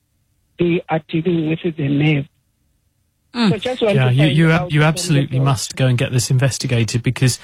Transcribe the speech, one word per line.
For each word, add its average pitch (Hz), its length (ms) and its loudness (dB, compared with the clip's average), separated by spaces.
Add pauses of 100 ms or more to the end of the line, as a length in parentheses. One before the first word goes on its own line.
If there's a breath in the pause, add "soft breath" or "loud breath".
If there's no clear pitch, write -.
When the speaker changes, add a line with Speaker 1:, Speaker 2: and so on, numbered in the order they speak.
(580)
Speaker 1:
They 175 300 0
are 156 180 -2
dealing 165 420 -2
with 160 280 -4
the 143 120 -2
nerve. 143 380 0 (1080)
Speaker 2:
Mm. 233 160 2
Speaker 1:
So - 80 0
just 247 240 -6
want 208 120 2
Speaker 3:
Yeah, 131 140 2
Speaker 1:
to 123 60 2
Speaker 3:
you, 139 80 4
Speaker 1:
find 156 140 2
Speaker 3:
you 160 140 4
ab-, 160 120 2
Speaker 1:
out 151 100 -8
Speaker 3:
you 151 80 2
Speaker 1:
from 151 40 4
the 156 40 4
Speaker 3:
absolutely 143 500 0
Speaker 1:
doctor. 135 60 2
Speaker 3:
must - 320 -2
go 131 100 0
and 123 120 2
get 123 140 -4
this 127 180 -2
investigated, 123 720 0
because 127 420 0